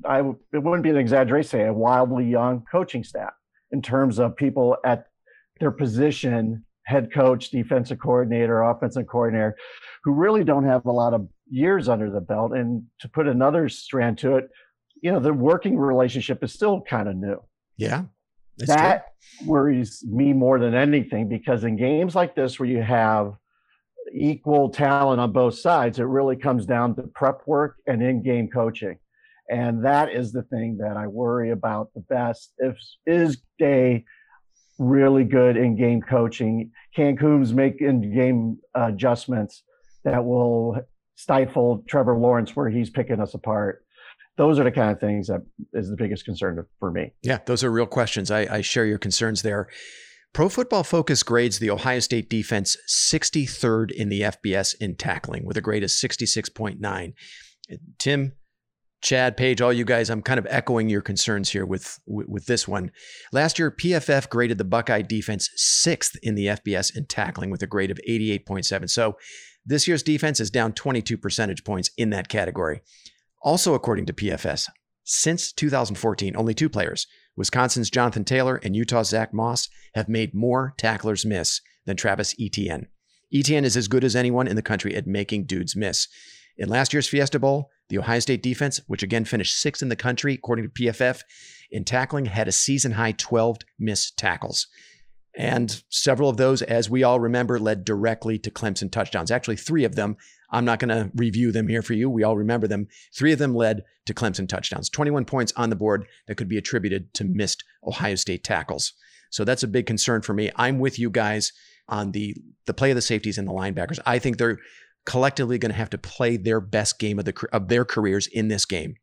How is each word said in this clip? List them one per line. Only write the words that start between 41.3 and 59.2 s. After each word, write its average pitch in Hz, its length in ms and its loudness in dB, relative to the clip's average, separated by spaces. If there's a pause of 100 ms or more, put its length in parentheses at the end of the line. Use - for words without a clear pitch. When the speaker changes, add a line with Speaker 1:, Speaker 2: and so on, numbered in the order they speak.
Speaker 1:
Trevor 127 280 2
Lawrence 120 380 2
where 127 160 -2
he's 117 200 -2
picking 120 300 -2
us 104 140 -4
apart? - 460 -4 (560)
Those 147 220 4
are 139 60 4
the 123 80 4
kind 120 180 2
of 101 80 -2
things 104 300 -2
that 95 140 -2 (320)
is 95 140 -4
the 101 80 -6
biggest 104 280 -4
concern 87 420 -6 (140)
for 98 100 -4
me. 85 220 -4 (100)
Speaker 2:
Yeah, 120 240 0
those 123 160 0
are 123 80 0
real 113 160 2
questions. 107 460 -2
I, 104 240 0
I 107 60 -2
share 117 220 0
your 104 140 0
concerns 107 440 -2
there. 101 260 -2 (640)
Pro 165 160 2
Football 226 340 0
Focus 160 400 0
grades 117 380 0
the 110 100 0
Ohio 123 300 -2
State 113 280 -2
defense 107 480 -2 (100)
sixty-third 127 1040 0
in 104 160 -4
the 101 160 -2
F - 180 -4
B 101 100 -2
S 95 220 0
in 98 220 -6
tackling - 480 -6
with 90 120 -6
a 107 40 -2
grade 107 240 -2
of 95 80 -2
sixty-six - 560 -2
point 107 320 -8
nine. 98 340 -6 (840)
Tim, 139 320 -2 (720)
Chad, 127 340 2